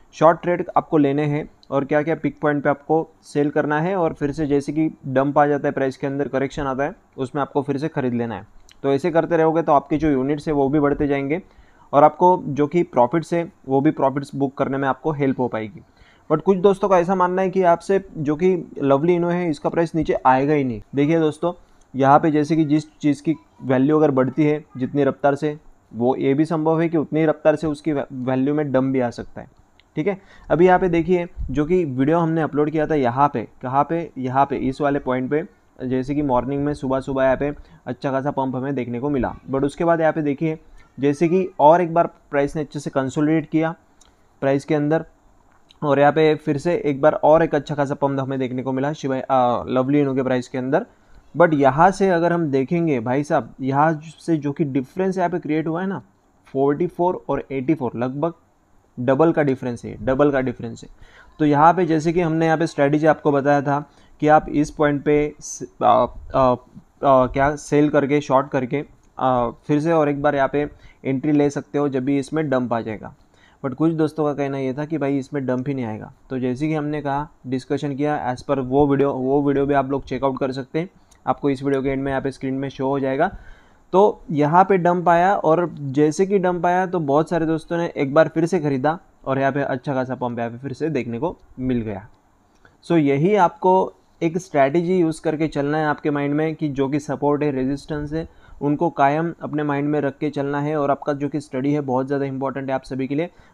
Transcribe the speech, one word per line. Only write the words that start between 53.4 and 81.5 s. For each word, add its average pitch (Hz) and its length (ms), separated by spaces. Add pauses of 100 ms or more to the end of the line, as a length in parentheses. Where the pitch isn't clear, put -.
यहाँ 147 380 (200)
से 165 180
जो 143 140
कि 151 120
डिफरेंस 143 540
यहाँ 175 120
पे 175 100
क्रिएट 156 280
हुआ 165 140
है 190 60
ना, 185 140 (460)
फ़ोर्टी 143 400
फ़ोर 175 420
और 139 220
एटी 139 240
फ़ोर, 135 200
लगभग 139 380 (640)
डबल 135 340
का 160 120
डिफरेंस 127 420
है, 104 100 (100)
डबल 135 260
का 135 100
डिफरेंस 120 420
है। - 60 (500)
तो 156 60
यहाँ 151 280
पे 180 120
जैसे 160 280
कि 175 80
हमने 160 240
यहाँ 160 120
पे 165 100
स्ट्रेटजी 147 400
आपको 151 240
बताया 143 300
था 139 180 (420)
कि 147 60
आप 151 240
इस 147 200
पॉइंट 147 320
पे 147 120 (240)
स-, - 280 (160)
आ, 113 40
आ, 117 180 (300)
आ, 131 200 (720)
क्या 139 280
सेल 147 340
करके, 147 320
शॉर्ट 143 300
करके, 135 320 (340)
आ, 123 320 (180)
फिर 147 120
से 160 120
और 156 180
एक 143 120
बार 143 140
यहाँ 135 180
पे 147 140 (380)
एंट्री 135 260
ले 147 180
सकते 143 280
हो 143 120
जब 131 160
भी 139 140
इसमें 151 300
डंप 127 240
आ 117 80
जाएगा। 110 320 (500)
But 131 100
कुछ 160 200
दोस्तों 156 320
का 147 80
कहना 139 240
ये 131 160
था 147 120
कि 156 120
भाई 139 200
इसमें 135 280
डंप 127 220
ही 143 60
नहीं 127 120
आएगा। 104 260 (180)
तो 131 100
जैसे 127 280
कि 156 60
हमने 151 280
कहा, 143 260 (200)
डिस्कशन 135 480
किया, 143 400
as - 80
per 139 160
वो 131 280
वीडियो, 139 260
वो 131 280
वीडियो 139 240
भी 143 80
आप 135 180
लोग 139 120
चेकआउट 131 360
कर 135 120
सकते 131 280
हैं, 180 100 (380)
आपको 135 220
इस 135 140